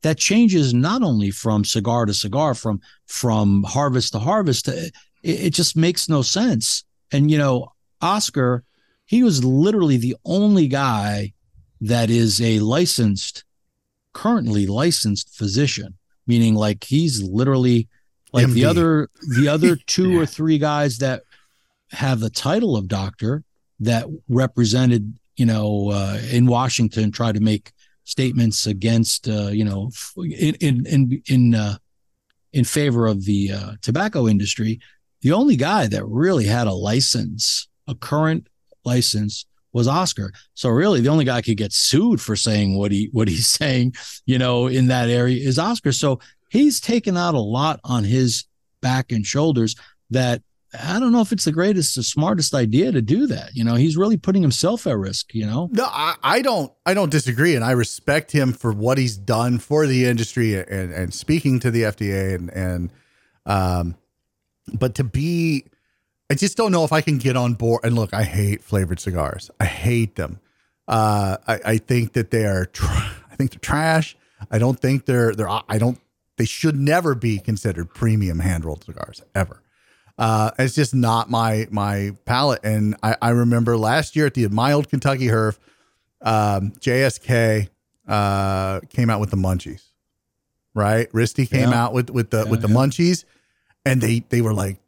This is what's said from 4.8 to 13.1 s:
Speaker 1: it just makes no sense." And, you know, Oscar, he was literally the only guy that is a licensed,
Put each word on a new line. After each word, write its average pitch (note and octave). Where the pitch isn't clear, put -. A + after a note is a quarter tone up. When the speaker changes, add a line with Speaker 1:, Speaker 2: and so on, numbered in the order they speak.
Speaker 1:
it E3+
just E3+
makes E3
no D3
sense." G3
And, C#3+
you D3+
know, C3+
Oscar, C#3
he A#3+
was C#3+
literally D#3
the A#2+
only F#3+
guy G#2
that A#2
is A#2
a A2+
licensed, A2